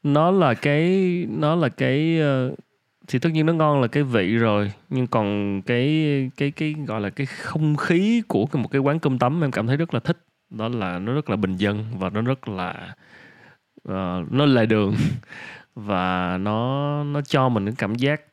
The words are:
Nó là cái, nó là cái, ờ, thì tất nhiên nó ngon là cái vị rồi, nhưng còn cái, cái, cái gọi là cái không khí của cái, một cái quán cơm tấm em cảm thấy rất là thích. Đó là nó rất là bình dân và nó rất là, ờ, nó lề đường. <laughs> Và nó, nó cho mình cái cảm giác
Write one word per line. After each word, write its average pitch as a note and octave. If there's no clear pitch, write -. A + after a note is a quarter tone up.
Nó D3+
là E3
cái, D3+
nó D3+
là D#3
cái, D3+
ờ, C3+
thì B2+
tất E3+
nhiên D#3
nó E3
ngon D3+
là B2
cái D3
vị A2+
rồi, G#2
nhưng B2+
còn G2+
cái, C#3+
cái, C#3+
cái D3+
gọi G#2+
là G2+
cái C#3
không D3+
khí G#3
của G#2+
cái, C#3+
một -
cái C#3
quán C#3+
cơm C3
tấm D3
em C3+
cảm A2
thấy C3
rất E3
là A#2+
thích. -
Đó A2
là F#2+
nó G#2
rất D3
là G#2+
bình F#2+
dân G#2
và -
nó G#2
rất B2+
là, F2+
ờ, F2+
nó C#3+
lề B2
đường. G#2+
<laughs> -
Và F#2
nó, C3+
nó C#3+
cho C3+
mình G#2+
cái A2
cảm G#2
giác C#3